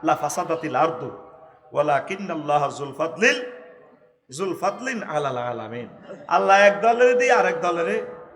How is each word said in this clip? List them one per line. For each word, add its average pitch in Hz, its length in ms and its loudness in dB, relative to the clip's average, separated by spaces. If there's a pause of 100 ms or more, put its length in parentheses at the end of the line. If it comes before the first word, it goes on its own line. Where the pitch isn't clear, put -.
লা 156 100 2
ফাসাদাতিল 156 600 -4
আরদু 147 360 -2 (600)
ওয়ালাকিন্নাল্লাহা 147 960 -2
যুল 135 280 -10
ফাদলিল, 165 440 0 (960)
যুল 180 240 -6
ফাদলিন 202 420 -4
আলাল 147 340 -4
আলামিন।" 117 500 -8 (400)
আল্লাহ 196 320 4
এক 202 220 6
দলের 240 360 6
দিয়ে 247 140 4
আরেক 185 300 4
দলের 170 600 -2 (140)